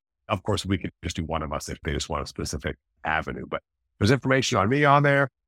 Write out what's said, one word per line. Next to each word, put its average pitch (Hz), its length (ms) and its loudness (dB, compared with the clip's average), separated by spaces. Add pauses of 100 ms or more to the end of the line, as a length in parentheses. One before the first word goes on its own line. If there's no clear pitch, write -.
(300)
Of 107 140 -2
course, 95 220 -2
we 95 120 0
could - 140 -6 (120)
just 87 120 -4
do 82 100 -4
one 80 160 -2
of 73 100 -6
us 73 160 -6
if 67 160 -8
they 73 100 -2
just 71 160 -4
want 71 140 -4
a - 40 -14
specific 78 480 -6 (300)
avenue, 69 440 -4
but - 120 -6 (380)
there's 107 120 4
information 131 460 2
on 98 120 2
me 147 160 2
on 143 180 6
there. 139 260 2 (180)